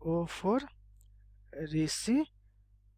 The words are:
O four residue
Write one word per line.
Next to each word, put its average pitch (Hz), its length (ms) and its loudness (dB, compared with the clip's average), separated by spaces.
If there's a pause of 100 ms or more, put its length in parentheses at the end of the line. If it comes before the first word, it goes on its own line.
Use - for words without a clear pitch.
O 170 240 0 (100)
four 220 240 2 (1120)
residue 208 520 2 (720)